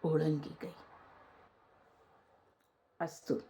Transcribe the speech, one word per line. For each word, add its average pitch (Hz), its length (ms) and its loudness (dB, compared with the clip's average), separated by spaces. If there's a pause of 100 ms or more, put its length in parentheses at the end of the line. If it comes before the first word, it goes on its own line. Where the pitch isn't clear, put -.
ઓળંગી 156 580 2
ગઈ. - 120 -8 (2250)
અસ્તુ. - 500 -2